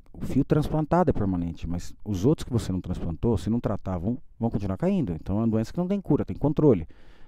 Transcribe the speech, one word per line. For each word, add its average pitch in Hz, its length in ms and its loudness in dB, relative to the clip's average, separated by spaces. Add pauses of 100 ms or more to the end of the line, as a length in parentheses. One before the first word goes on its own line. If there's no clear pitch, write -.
(140)
o - 120 -14
fio - 200 2
transplantado 156 640 2
é 120 40 2
permanente, 87 540 -2
mas 87 260 -4 (120)
os 101 200 -2
outros - 200 4
que - 80 -4
você 104 180 0
não 92 80 -2
transplantou, 87 580 -2
se - 120 -4
não 117 100 0
tratar, 95 380 -2
vão, 107 200 -2 (220)
vão 117 100 0
continuar 95 280 -2
caindo. 170 360 0
Então 90 240 -4
é - 40 2
uma 117 60 2
doença 110 260 0
que 175 60 -4
não 175 80 -2
tem 202 120 -2
cura, 139 240 2
tem 92 140 -6
controle. 135 500 4 (400)